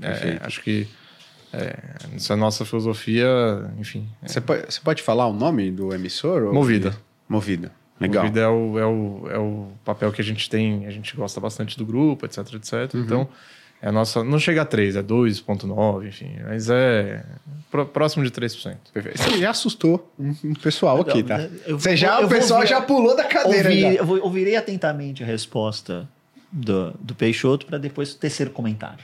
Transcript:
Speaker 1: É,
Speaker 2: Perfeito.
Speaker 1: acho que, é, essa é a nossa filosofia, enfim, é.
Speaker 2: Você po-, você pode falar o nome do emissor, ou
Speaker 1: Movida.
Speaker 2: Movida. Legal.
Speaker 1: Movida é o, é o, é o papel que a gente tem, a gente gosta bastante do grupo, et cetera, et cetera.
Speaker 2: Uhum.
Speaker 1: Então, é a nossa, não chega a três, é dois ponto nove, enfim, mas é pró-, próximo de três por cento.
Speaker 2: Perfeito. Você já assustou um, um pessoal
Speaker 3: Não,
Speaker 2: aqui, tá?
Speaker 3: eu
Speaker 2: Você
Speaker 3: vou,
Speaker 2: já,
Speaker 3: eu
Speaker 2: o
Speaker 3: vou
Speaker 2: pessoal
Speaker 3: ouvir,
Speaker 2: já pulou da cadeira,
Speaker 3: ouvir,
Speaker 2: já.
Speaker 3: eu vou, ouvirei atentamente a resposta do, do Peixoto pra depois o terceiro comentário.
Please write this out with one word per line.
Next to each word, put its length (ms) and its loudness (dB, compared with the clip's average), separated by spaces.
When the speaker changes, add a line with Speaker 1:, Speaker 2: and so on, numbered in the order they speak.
Speaker 1:
É, 80 -6
Speaker 2:
Perfeito. 360 -4
Speaker 1:
acho 160 -10
que, 240 -2
é, 240 -8
essa 200 -4
é 0 -
a 20 2
nossa 280 0
filosofia, 640 0
enfim, 280 -10
é. 60 -14
Speaker 2:
Você 120 -4
po-, 140 -2
você 120 -8
pode 220 -2
falar 240 2
o 60 0
nome 400 0
do 220 -4
emissor, 500 -2
ou 100 0
Speaker 1:
Movida. 400 4
Speaker 2:
Movida. 440 -2
Legal. 260 2
Speaker 1:
Movida 180 0
é 60 4
o, 300 0
é 80 2
o, 440 -2
é 80 -4
o 300 -4
papel 280 0
que 80 -8
a 40 -2
gente 240 -4
tem, 380 0
a 40 -10
gente 260 -12
gosta 240 -6
bastante 360 -6
do 100 -6
grupo, 400 2
et 80 -10
cetera, 240 -10
et 60 -14
cetera. 340 -4
Speaker 2:
Uhum. 60 -2
Speaker 1:
Então, 240 0
é 60 -2
a 40 0
nossa, 300 2
não 160 2
chega 240 2
a 20 2
três, 300 2
é 80 0
dois 380 2
ponto 260 -4
nove, 420 0
enfim, 280 -12
mas 240 -4
é 540 2
pró-, 140 0
próximo 360 0
de 80 2
três 240 -6
por 80 -16
cento. 300 -14
Speaker 2:
Perfeito. 280 -6
Você 200 2
já 100 2
assustou 680 0
um, 140 -2
um 100 -2
pessoal 440 2
Speaker 3:
Não, 40 2
Speaker 2:
aqui, 220 2
tá? 160 -2
Speaker 3:
eu 120 -2
Speaker 2:
Você 100 0
Speaker 3:
vou, 80 4
Speaker 2:
já, 240 4
Speaker 3:
eu 60 6
Speaker 2:
o 20 2
Speaker 3:
vou 100 6
Speaker 2:
pessoal 220 6
Speaker 3:
ouvir, 100 4
Speaker 2:
já 100 4
pulou 360 6
da 80 0
cadeira, 440 4
Speaker 3:
ouvir, 120 6
Speaker 2:
já. 140 6
Speaker 3:
eu 120 2
vou, 160 2
ouvirei 340 2
atentamente 640 -4
a 40 -6
resposta 840 -4
do, 380 -2
do 140 -10
Peixoto 520 2
pra 120 -8
depois 340 -6
o 60 -20
terceiro 320 -4
comentário. 540 -6